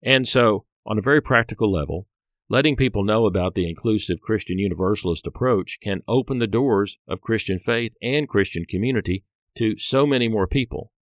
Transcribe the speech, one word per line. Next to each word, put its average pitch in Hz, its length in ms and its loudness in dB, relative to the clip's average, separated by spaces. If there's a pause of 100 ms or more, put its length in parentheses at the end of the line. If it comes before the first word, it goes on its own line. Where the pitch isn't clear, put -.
And 131 240 2
so, 113 380 4 (220)
on 107 120 -2
a 104 40 -2
very 139 200 4
practical 117 480 0
level, 82 380 -4 (400)
letting 139 300 2
people 117 260 0
know 110 220 2
about 92 300 0
the 90 140 -2
inclusive 98 520 -2
Christian 95 360 -4
universalist 92 720 -2
approach 117 540 -2
can 98 260 -6
open 127 320 -2
the 117 80 0
doors 104 500 0 (120)
of 92 100 -6
Christian 98 400 -2
faith 117 420 -2
and 139 280 -2
Christian 95 340 0
community 95 600 -2 (320)
to 110 200 0
so 135 300 0
many 127 220 2
more 104 180 0
people. - 540 -4